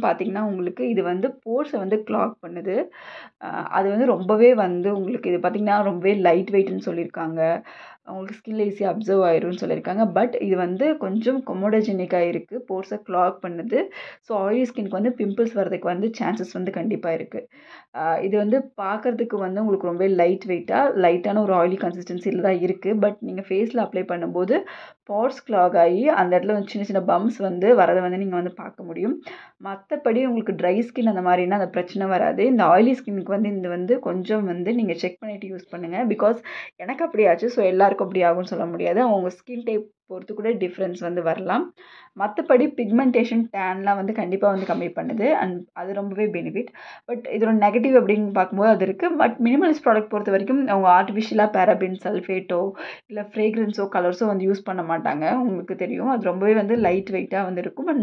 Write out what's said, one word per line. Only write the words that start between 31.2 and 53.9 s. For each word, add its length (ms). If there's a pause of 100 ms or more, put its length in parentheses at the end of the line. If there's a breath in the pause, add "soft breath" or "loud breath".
மாதிரினா 320
அந்த 160
பிரச்சனை 400
வராது. 260 (120)
இந்த 100 (100)
ஆயிலி 280
ஸ்கின்க்கு 340
வந்து 240
இது 180
வந்து 160 (140)
கொஞ்சம் 460
வந்து 160 (100)
நீங்க 240
செக் 180
பண்ணிட்டு 320
யூஸ் 220
பண்ணுங்க. 240 (140)
Because 260 (460 loud breath)
எனக்கு 240
அப்படி 240
ஆச்சு. 240
So 60 (100)
எல்லாருக்கும் 240
அப்படி 300
ஆகும்னு 240
சொல்ல 200
முடியாது. 340
அவங்க 320
ஸ்கின் 300
டைப் 180 (240)
பொறுத்து 260
கூட 140 (120)
டிஃபரன்ஸ் 440
வந்து 240
வரலாம். 340 (580 loud breath)
மத்தபடி 440 (120)
பிக்மெண்டேஷன், 640 (140)
டேன்லாம் 440
வந்து 200
கண்டிப்பா 340
வந்து 180
கம்மி 260
பண்ணுது. 280 (180)
And 120 (240)
அது 200
ரொம்பவே 260 (100)
பெனிஃபிட். 340 (400 loud breath)
But 100 (160)
இதோட 180 (120)
நெகட்டிவ் 360
அப்படின்னு 380
பார்க்கும்போது 360
அது 120
இருக்கு. 220 (120)
But 140 (120)
மினிமலிஸ்ட் 400
ப்ராடக்ட் 260
பொறுத்த 220
வரைக்கும் 280 (100)
அவங்க 160 (100)
ஆர்டிஃபிஷியலா 480 (100)
பாராபின், 500
சல்ஃபேட்டோ 540 (500 loud breath)
இல்ல 120 (100)
ஃப்ரேக்ரன்ஸோ 600